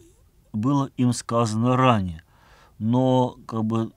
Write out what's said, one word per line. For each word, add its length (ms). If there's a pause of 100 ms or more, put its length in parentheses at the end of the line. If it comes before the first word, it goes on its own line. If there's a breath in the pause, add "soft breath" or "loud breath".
(520)
было 460
им 160
сказано 640
ранее. 460 (560 soft breath)
Но, 680
как 200
бы, 320